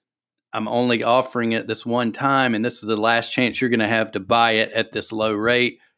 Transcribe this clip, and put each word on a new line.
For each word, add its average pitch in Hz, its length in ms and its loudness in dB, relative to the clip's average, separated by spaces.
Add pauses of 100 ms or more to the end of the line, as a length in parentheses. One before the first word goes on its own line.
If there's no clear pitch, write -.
(520)
I'm 107 160 -6
only 120 340 0
offering 117 520 0
it 113 120 -4
this 110 200 -6
one 117 260 0
time, 135 420 2
and 107 120 -2
this 117 80 -2
is - 80 -6
the 107 160 -2
last 113 340 0
chance 123 300 0
you're 127 80 0
gonna 113 180 2
have 110 240 0
to 101 80 -6
buy 117 320 2
it 110 220 0
at - 180 -2
this 107 220 -6
low 110 200 0
rate. 120 460 0 (180)